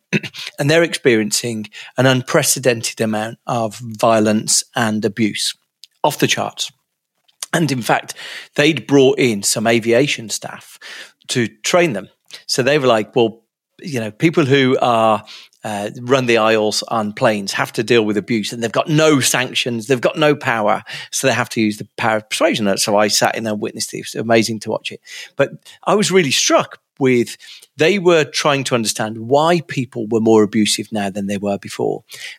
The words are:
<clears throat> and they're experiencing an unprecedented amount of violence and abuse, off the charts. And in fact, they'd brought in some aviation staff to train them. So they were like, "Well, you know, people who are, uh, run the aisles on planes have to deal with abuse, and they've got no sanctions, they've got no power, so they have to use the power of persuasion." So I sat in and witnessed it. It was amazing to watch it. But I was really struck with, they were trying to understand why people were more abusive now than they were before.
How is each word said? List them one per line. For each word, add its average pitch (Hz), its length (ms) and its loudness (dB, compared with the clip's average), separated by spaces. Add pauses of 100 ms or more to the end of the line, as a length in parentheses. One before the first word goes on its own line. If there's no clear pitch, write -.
(300)
<clears throat> - 300 -12
and 143 100 0
they're 165 140 4
experiencing 110 840 0 (300)
an 127 80 4
unprecedented 127 920 0
amount 110 380 -4 (100)
of 113 300 -4
violence 110 880 2 (120)
and 107 300 -2
abuse, 104 480 -2 (500)
off 147 160 0
the - 80 2
charts. - 440 -6 (800)
And 160 180 0
in 127 100 -4
fact, - 340 -2 (400)
they'd 147 320 0
brought 139 320 4
in 113 240 0
some 113 240 -2
aviation 117 640 0
staff - 500 -12 (500)
to 117 180 0
train 170 460 0
them. 101 160 -10 (380)
So - 160 -2
they 143 160 4
were 131 80 2
like, 110 280 2
"Well, 113 280 0 (380)
you 139 180 -8
know, 107 120 -6
people 160 340 2
who 131 360 4
are, 110 420 4 (400)
uh, 104 260 -6 (120)
run 123 260 2
the 117 100 4
aisles 107 460 2
on 107 300 -4
planes 104 400 0
have - 200 -6
to 123 100 -2
deal 113 200 4
with 104 140 0
abuse, 104 360 -2
and 117 80 -10
they've 113 100 -4
got - 180 -2
no 156 300 4
sanctions, 123 680 -2
they've 131 120 2
got - 180 0
no 151 180 2
power, 104 480 0 (280)
so - 160 -2
they 123 60 2
have 123 160 -2
to 117 120 -2
use 107 160 0
the 107 100 -12 (100)
power 110 200 0
of 107 120 -10
persuasion." 123 480 0
So 101 200 0
I 107 100 4
sat 107 300 0
in 113 100 -6
and 107 140 -4
witnessed - 320 -8
it. 104 60 -10
It - 140 -12
was - 20 -12
amazing 113 460 0
to - 80 -10
watch - 220 -6
it. - 80 -14 (380)
But 139 140 0 (340)
I 180 100 2
was 180 160 0
really 175 200 2
struck - 480 0 (180)
with, 123 380 2 (400)
they 175 240 2
were 170 240 4
trying 139 400 0
to 131 100 -4
understand 110 440 -2
why 143 500 2
people 120 400 -8
were 110 140 0
more 110 220 6
abusive 107 500 0
now 101 160 -4
than 98 180 -6
they 101 80 -4
were 101 220 -4
before. 104 480 -8 (340)